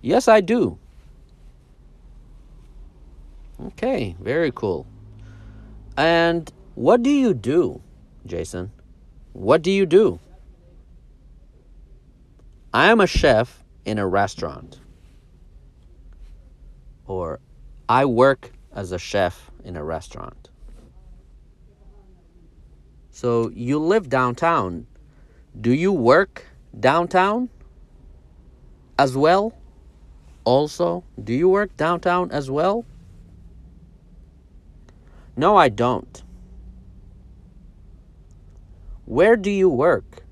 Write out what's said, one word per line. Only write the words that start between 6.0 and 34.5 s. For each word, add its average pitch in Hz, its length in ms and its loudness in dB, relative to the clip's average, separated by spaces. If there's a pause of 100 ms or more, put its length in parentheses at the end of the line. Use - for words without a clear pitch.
what 214 300 2
do 269 80 0
you 262 220 2
do, 113 480 -2 (440)
Jason? 90 460 -10 (640)
What 117 280 2
do 165 100 -2
you 196 140 2
do? 160 340 4 (2500)
I 151 160 4
am 226 100 6
a 190 80 2
chef 123 560 2 (220)
in 107 140 -6
a 101 80 -2
restaurant. 95 720 -6 (2250)
Or 90 340 -8 (480)
I 123 180 2
work 131 460 2 (220)
as 98 180 -10
a 90 60 -6
chef - 540 -4 (120)
in 90 120 -14
a 78 80 -12
restaurant. - 680 -14 (2500)
So 117 420 -2
you 120 240 -4
live 170 320 0
downtown. 123 800 -2 (720)
Do 113 120 -2
you 165 200 0
work 151 540 2 (340)
downtown 185 680 0 (1500)
as 135 180 0
well? 185 380 2 (880)
Also, 151 600 -2 (200)
do 110 100 -6
you 151 140 0
work 196 300 0
downtown 175 540 -2
as 135 180 -6
well? 190 360 -2 (2500)